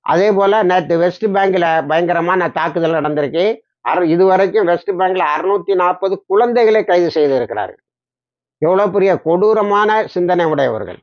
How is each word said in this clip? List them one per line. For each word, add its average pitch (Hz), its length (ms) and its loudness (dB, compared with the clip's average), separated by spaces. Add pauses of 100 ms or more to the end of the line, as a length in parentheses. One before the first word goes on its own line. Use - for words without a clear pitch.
அதே 190 320 0
போல 202 300 2
நேத்து 180 360 0
வெஸ்ட் 175 280 -2
பேங்க்ல 185 600 0
பயங்கரமான 170 640 0
தாக்குதல் 165 440 -4
நடந்திருக்கு. 151 640 -2 (240)
அற-, 170 260 -2
இதுவரைக்கும் 185 580 2
வெஸ்ட் 175 260 -2
பேங்க்ல 185 320 -2 (160)
அறுநூத்தி 190 360 -2
நாற்பது 180 520 -2
குழந்தைகளை 220 580 2
கைது 175 260 2
செய்திருக்கிறார்கள். 117 720 -2 (760)
எவ்வளவு 190 340 0
பெரிய 190 240 2
கொடூரமான 208 920 0
சிந்தனை 180 380 0
உடையவர்கள். 123 580 -2